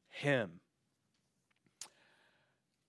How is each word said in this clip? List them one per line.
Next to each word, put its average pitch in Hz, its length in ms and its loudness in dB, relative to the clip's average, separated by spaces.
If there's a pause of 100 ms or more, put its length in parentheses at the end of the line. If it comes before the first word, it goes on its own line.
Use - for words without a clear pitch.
him. 113 520 0 (2250)